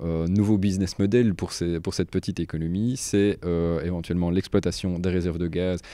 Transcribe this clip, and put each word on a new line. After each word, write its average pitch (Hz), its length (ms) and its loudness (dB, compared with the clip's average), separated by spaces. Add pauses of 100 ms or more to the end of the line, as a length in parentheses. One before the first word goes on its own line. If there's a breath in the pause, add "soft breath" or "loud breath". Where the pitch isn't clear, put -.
euh, 82 240 0
nouveau 104 300 4
business 95 420 0
model 107 340 4
pour 87 200 -6
ces, 85 260 -2
pour 90 140 -4
cette - 180 -2
petite 92 280 -2
économie, 87 580 -2
c'est, 101 480 2
euh, 85 380 0
éventuellement 87 460 -2
l'exploitation 90 720 0
des 92 100 0
réserves 87 280 0
de 87 100 -2
gaz 87 320 -2 (140 loud breath)